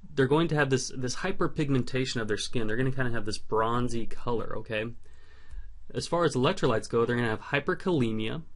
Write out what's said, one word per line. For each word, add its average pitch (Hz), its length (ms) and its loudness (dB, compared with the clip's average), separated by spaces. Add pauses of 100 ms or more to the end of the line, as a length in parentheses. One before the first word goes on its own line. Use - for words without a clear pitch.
(140)
They're 139 120 4
going 156 220 4
to 156 80 0
have 143 140 2
this, 127 260 0
this 139 200 -4
hyperpigmentation 139 1040 0
of 110 60 -2
their 104 120 0
skin. - 280 0
They're 107 100 2
gonna 131 140 2
kinda 131 220 2
have 113 140 2
this 104 120 -2
bronzy 117 680 2
color, - 500 0
okay? 110 300 -4 (1080)
As - 140 -4
far 151 160 2
as 147 100 2
electrolytes 131 540 2
go, 117 160 2
they're 120 100 0
gonna 120 140 2
have 110 120 0
hyperkalemia 139 1000 0 (140)